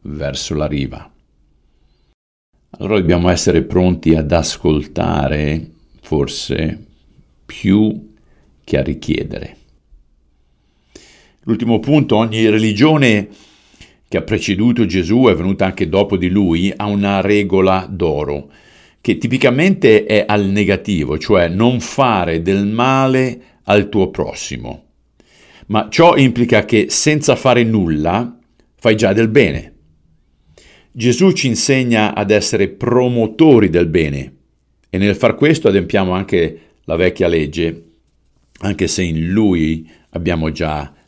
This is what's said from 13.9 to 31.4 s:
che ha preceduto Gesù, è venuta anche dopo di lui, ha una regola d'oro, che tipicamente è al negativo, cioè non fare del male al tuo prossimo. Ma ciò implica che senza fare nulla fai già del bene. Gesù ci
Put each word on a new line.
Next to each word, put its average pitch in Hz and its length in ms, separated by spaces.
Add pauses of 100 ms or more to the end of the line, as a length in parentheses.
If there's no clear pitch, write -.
che 95 60
ha 87 40
preceduto 107 600
Gesù, 95 400
è 107 100
venuta 90 300
anche 92 240
dopo 95 300
di 87 100
lui, 92 480
ha 104 80
una 101 380
regola 95 680
d'oro, 76 600 (500)
che - 160
tipicamente 131 880
è 104 240
al 104 160
negativo, 95 720
cioè 87 300
non 117 320
fare 92 640
del 98 240
male 131 760 (220)
al 101 240
tuo 95 220
prossimo. - 720 (840)
Ma 110 200
ciò 170 280
implica 120 500
che 107 240
senza 147 460
fare 123 280
nulla 98 720 (380)
fai 110 200
già 101 180
del 113 140
bene. 95 440 (1200)
Gesù 123 400
ci 170 140